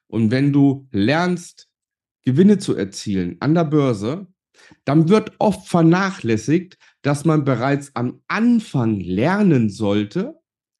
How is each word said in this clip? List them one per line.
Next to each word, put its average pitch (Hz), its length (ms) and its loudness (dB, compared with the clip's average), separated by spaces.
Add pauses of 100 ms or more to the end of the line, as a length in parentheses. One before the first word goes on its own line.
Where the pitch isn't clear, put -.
und 110 240 0
wenn 139 200 2
du 139 380 2
lernst, 165 800 -2 (540)
Gewinne 190 340 4
zu 151 160 -4
erzielen 95 640 -6
an 143 160 0
der 170 100 2
Börse, 139 600 -2 (580)
dann 156 240 4
wird 214 300 2
oft - 300 -2
vernachlässigt, 170 1080 0 (240)
dass 143 220 -2
man 156 200 2
bereits 139 500 -2
am 120 320 -6
Anfang 185 720 0
lernen 120 720 0
sollte, 107 640 -4 (460)